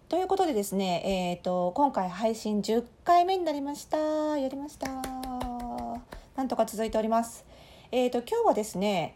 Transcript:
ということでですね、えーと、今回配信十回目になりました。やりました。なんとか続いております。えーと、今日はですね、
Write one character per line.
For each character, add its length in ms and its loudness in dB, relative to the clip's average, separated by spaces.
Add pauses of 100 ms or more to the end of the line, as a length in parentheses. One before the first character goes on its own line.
(100)
と 80 2
い 40 2
う 40 0
こ 100 2
と 80 4
で 80 2
で 100 2
す 120 -4
ね、 640 0
え 20 -20
ー 20 -14
と、 300 0
今 180 4
回 200 -2
配 240 0
信 260 -2
十 240 0 (180)
回 220 8
目 140 2
に 60 -2
な 80 0
り 100 -4
ま 120 -6
し 120 -12
た。 100 -2 (400)
や 100 0
り 120 -6
ま 100 -8
し 80 -16
た。 120 -8 (1500)
な 80 0
ん 40 -2
と 80 -4
か 100 4
続 180 -4
い 60 -4
て 80 0
お 20 2
り 80 0
ま 160 2
す。 220 -14 (440)
え 180 2
ー 20 -2
と、 80 0
今 240 0
日 60 4
は 40 8
で 100 0
す 140 -8
ね、 400 0